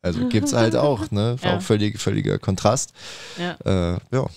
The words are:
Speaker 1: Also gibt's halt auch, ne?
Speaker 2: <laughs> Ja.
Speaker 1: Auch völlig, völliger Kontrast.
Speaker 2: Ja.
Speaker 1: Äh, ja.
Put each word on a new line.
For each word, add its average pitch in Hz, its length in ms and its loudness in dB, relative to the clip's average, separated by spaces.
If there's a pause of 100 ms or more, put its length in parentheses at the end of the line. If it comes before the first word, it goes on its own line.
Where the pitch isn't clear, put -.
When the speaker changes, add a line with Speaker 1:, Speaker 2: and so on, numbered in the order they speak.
Speaker 1:
Also - 280 -2
gibt's 107 240 0
halt 113 240 2
auch, 131 340 0
ne? 110 280 0
Speaker 2:
<laughs> - 40 -10
Ja. 107 140 0
Speaker 1:
Auch 92 40 -4
völlig, 104 380 0
völliger - 400 0
Kontrast. - 540 0 (440)
Speaker 2:
Ja. 175 280 -4
Speaker 1:
Äh, 87 340 2 (120)
ja. 131 140 0 (120)